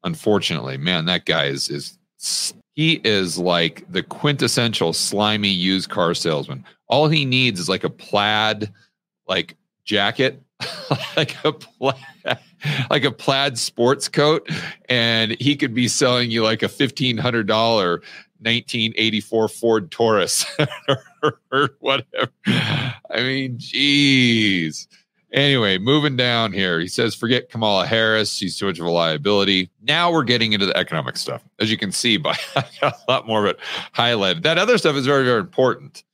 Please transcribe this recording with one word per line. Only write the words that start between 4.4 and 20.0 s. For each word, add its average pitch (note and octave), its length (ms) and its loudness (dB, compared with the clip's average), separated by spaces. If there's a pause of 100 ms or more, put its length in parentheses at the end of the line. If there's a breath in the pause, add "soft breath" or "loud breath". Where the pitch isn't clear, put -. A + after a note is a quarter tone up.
slimy G#2 560 0
used F#2 420 0
car F2 240 0
salesman. D2 520 -4 (220 loud breath)
All C#3+ 200 4
he D3+ 160 2
needs B2+ 380 0
is, E2 80 -4
like, F#2 160 -2
a E2 40 -2
plaid, G#2+ 800 -2 (600 soft breath)
like, F#2 260 -2 (300)
jacket, A#2 580 0 (160)
<laughs> - 560 -6
like D3+ 300 -2
a D#3 80 2
plaid, B2+ 420 -6 (920 loud breath)
like D3 160 2
a C3+ 60 2
plaid C3+ 460 0
sports B2 520 0
coat, D3+ 400 2 (400 loud breath)
and A#2 500 2
he C#3+ 160 2
could C3+ 180 -2
be B2 140 2
selling B2 440 2
you, A2+ 120 0
like, A2 200 0
a G2 60 0
fifteen B2+ 480 -2
hundred A#2 300 0
dollar G#2+ 540 2 (380 loud breath)
nineteen A2+ 560 -2
eighty-four A2 540 0
Ford A2 420 0
Taurus G#2+ 540 2 (120)